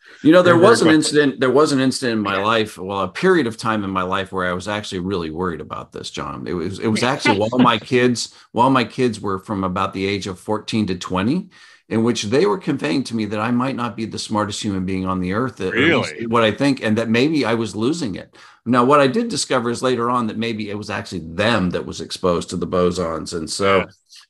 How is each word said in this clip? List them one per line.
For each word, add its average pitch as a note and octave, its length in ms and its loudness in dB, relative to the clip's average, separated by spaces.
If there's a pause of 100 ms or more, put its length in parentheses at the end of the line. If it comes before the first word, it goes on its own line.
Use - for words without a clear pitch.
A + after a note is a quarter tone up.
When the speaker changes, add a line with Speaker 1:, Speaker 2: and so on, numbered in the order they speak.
(240)
Speaker 1:
You C#3+ 80 8
know, F3+ 100 10
there F3 120 6
Speaker 2:
They're E3+ 80 6
very G#3 100 8
Speaker 1:
was A3+ 100 4
an F3+ 40 4
Speaker 2:
clever. D#3 100 6
Speaker 1:
incident, D3 440 2
there B2+ 120 2
was C#3+ 200 4
an C3+ 80 0
incident B2+ 380 0
in G#2 60 0
my G2 180 0
life, A2 380 0
well, G2 220 -4
a F#2+ 60 -2
period F3 380 2
of A2 100 -6
time A2 280 -2
in F#2+ 80 -6
my F#2 100 -2
life F#2 300 -4
where F#2 160 -2
I F2+ 60 -2
was F#2 140 -6
actually G#2 300 -6
really F2+ 320 -4
worried D#2+ 320 -6
about - 300 -12
this, - 180 -12
John. C#2+ 380 -10
It D2 60 -6
was, F2+ 260 -6
it A#2 80 -2
was A2 160 0
actually C#3 340 0
while A2 220 0
my A#2 180 4
Speaker 2:
<laughs> - 160 -8
Speaker 1:
kids, B2 400 2 (180)
while B2 200 4
my B2+ 120 2
kids A2 380 -2
were G2+ 160 -4
from F#2+ 260 -4
about F#2+ 300 -2
the F#2+ 140 -2
age G2 180 -2
of F#2 140 -8
fourteen G#2+ 480 -2
to F#2 80 -2
twenty, G2+ 540 -2 (380)
in A2 160 0
which A2+ 200 0
they C3+ 240 2
were G3+ 100 0
conveying D3 460 -2
to - 120 -8
me A2 100 -2
that G#2 140 -4
I A2+ 120 -2
might B2 240 0
not A#2 200 -6
be A2+ 100 -6
the G#2 120 -8
smartest G#2+ 460 -4
human G2 220 -2
being F#2 200 -2
on F#2 140 -2
the F2+ 140 -2
earth, A#2+ 280 -4
at F#2+ 140 -4
least A#2+ 400 0
Speaker 2:
Really? A#2 100 -8
Speaker 1:
what A#2 180 2
I G#2+ 80 4
think, C3+ 320 0
and G#2+ 140 2
that A2+ 120 -2
maybe C3+ 360 2
I A2 80 0
was A2+ 220 -2
losing A#2 400 -2
it. - 200 -14 (300)
Now, A#2+ 180 4
what C#3+ 160 6
I C#3 80 6
did A#3 200 0
discover B2+ 420 -2
is A2+ 140 -4
later A#2+ 260 0
on B2 180 0
that G#2+ 100 -6
maybe A2 340 -4
it G#2 80 -6
was G#2 100 -10
actually G2 360 -6
them F#2 440 0
that E2+ 160 -4
was E2+ 160 -10
exposed E2+ 480 -2
to F#2 80 -6
the F2 100 -4
bosons. F2 640 -2
And D#2+ 160 -8
so, G2 280 2
Speaker 2:
Yeah. F2 80 0 (440)